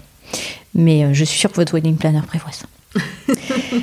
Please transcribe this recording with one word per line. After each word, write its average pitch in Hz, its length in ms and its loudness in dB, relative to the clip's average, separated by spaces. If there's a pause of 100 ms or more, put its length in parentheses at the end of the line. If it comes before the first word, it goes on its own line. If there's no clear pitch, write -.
(760)
Mais, 160 300 6
euh, 143 80 2
je 143 100 4
suis - 160 -2
sûre 208 100 2
que - 60 -8
votre 170 180 0
wedding 160 220 2
planner 156 320 2
prévoit - 240 -8
ça. - 140 -16 (280)
<laughs> 202 80 -2 (800)